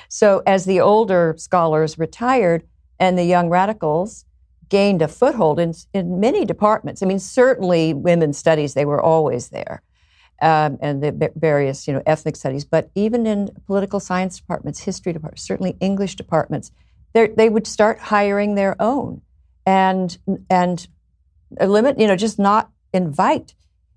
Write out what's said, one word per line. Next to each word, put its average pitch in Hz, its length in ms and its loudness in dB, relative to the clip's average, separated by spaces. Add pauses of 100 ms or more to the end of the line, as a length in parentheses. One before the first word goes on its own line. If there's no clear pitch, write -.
So 196 380 2
as 190 180 2
the 185 160 2
older 190 560 2
scholars 160 640 0
retired 170 640 0 (360)
and 180 200 2
the 175 60 0
young 175 260 2
radicals 185 760 -2 (440)
gained 196 340 2
a 151 60 0
foothold 190 520 0
in, 165 140 -2 (180)
in 180 280 -4
many 294 240 0
departments. 208 580 -2
I 190 40 0
mean, 190 120 0
certainly 180 760 2
women's 156 460 0
studies, 151 360 0
they 139 100 0
were 147 180 -2
always 160 480 0
there. - 320 -12 (600)
Um, 151 380 2
and 143 220 -4
the 147 100 -2
va-, 151 220 -4
various, 143 540 -2
you 143 60 -4
know, 135 100 -4
ethnic 156 320 -2
studies, 139 280 -6
but - 300 -2
even 220 320 -2
in 202 240 -2 (160)
political 196 340 -2
science 185 380 -4
departments, - 420 -10
history 185 320 -8
departments, 156 300 -12
certainly 190 380 -6
English 196 360 -4
departments, - 560 -4 (420)
they're, 226 140 4
they 226 200 4
would 220 180 0
start 220 320 0
hiring 202 560 0
their 196 260 0
own 240 420 -4 (420)
and, 190 540 0 (320)
and 180 360 0 (720)
limit, 202 380 2
you 214 80 4
know, 196 100 2
just 208 220 -4
not 202 320 2 (220)
invite 185 640 -2 (420)